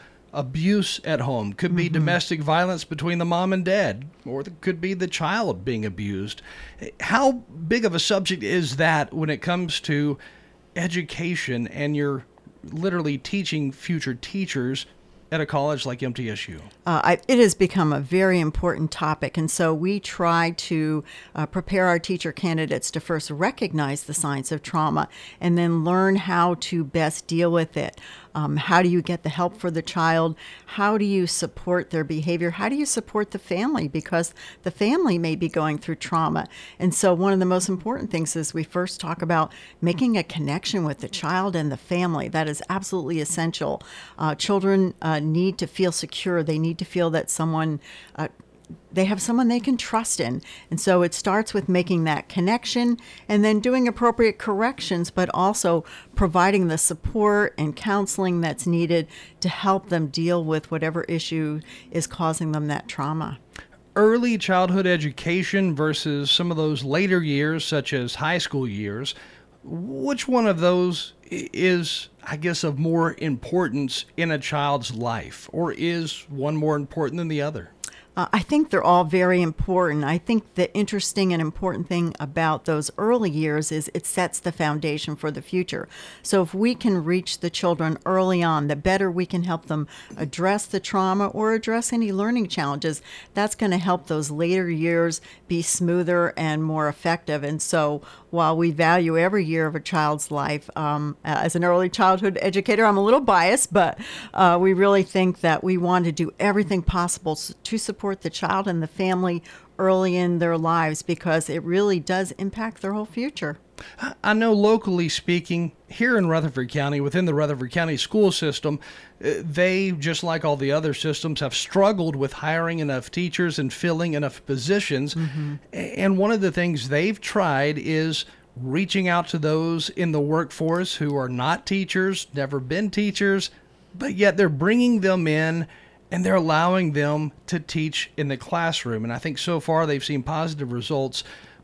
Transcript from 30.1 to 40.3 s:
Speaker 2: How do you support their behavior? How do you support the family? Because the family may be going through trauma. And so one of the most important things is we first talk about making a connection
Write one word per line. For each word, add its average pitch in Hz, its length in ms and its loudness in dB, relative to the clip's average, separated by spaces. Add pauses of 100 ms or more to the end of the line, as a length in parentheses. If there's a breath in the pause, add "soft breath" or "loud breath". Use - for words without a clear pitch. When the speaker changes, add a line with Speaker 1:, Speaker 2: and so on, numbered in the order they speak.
Speaker 2:
How 208 320 0
do 208 80 0
you 196 200 2
support - 640 -2
their 160 140 0
behavior? 165 480 -2
How 202 160 -4
do 269 80 -2
you 294 100 0
support 214 460 -2
the 196 80 -8
family? 196 480 -2
Because 165 460 -2 (300 loud breath)
the 180 80 -4
family 240 460 2
may 160 200 -2
be 170 100 -2
going 156 300 -2
through 156 180 -8
trauma. 160 500 -2 (320 loud breath)
And 180 160 2
so 185 200 4
one 185 180 2
of 190 80 4
the 185 60 4
most 180 240 2
important 214 420 -4
things 160 240 -2
is 156 180 -4
we 160 120 -4
first 180 340 -4
talk 165 220 -8
about 160 320 0 (280 loud breath)
making 190 360 2
a 170 60 2
connection 160 600 -4